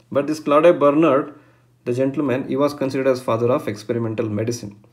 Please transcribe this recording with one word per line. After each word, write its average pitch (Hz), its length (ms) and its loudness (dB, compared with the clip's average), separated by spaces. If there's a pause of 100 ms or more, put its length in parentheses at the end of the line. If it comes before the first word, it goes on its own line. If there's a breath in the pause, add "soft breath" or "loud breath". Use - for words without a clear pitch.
(100)
but 143 160 -2
this 151 140 -4
Claude 151 400 4
Bernard, 147 580 2 (460 soft breath)
the 123 80 -4
gentleman, 135 560 -2
he 131 80 -4
was 143 180 0
considered 131 320 -2
as 127 160 2
father 120 280 0
of 147 180 0
experimental 113 600 -4
medicine. 107 480 -6 (160 loud breath)